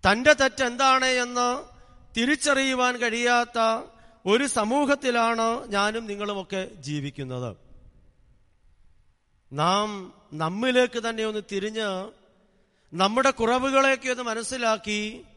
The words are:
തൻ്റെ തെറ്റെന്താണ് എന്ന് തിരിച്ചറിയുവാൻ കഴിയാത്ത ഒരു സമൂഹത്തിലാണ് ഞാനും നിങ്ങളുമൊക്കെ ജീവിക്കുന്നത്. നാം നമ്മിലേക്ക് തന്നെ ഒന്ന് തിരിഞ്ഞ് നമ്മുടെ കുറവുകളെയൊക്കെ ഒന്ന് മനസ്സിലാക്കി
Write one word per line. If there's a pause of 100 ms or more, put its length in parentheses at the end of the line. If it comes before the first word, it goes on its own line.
തൻ്റെ
തെറ്റെന്താണ് (140)
എന്ന് (640)
തിരിച്ചറിയുവാൻ
കഴിയാത്ത (680)
ഒരു
സമൂഹത്തിലാണ് (280)
ഞാനും
നിങ്ങളുമൊക്കെ (240)
ജീവിക്കുന്നത്. (2000)
നാം (560)
നമ്മിലേക്ക്
തന്നെ
ഒന്ന് (100)
തിരിഞ്ഞ് (1040)
നമ്മുടെ
കുറവുകളെയൊക്കെ
ഒന്ന്
മനസ്സിലാക്കി (360)